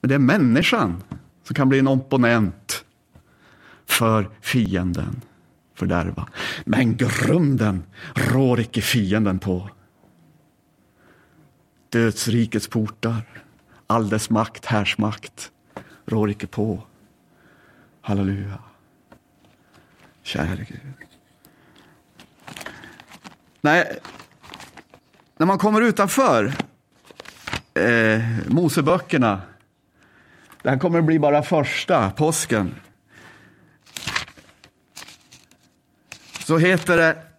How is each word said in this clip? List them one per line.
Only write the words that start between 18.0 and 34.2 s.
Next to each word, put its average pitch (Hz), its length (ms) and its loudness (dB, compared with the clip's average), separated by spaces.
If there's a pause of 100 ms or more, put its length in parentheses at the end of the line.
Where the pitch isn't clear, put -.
Halleluja. 98 580 -4 (1600)
Käre 90 460 -6
Gud. - 400 -20 (2500)
Nej, 156 380 2 (1400)
när 160 100 2
man 190 120 2
kommer 214 220 4
utanför, 196 720 2 (1200)
eh, 113 480 2 (240)
Moseböckerna, 151 960 0 (1200)
det 123 80 0
här 135 80 2
kommer 170 200 2
att 160 60 2
bli 160 140 4
bara 147 240 4
första 147 680 0
påsken, 113 640 -2 (3750)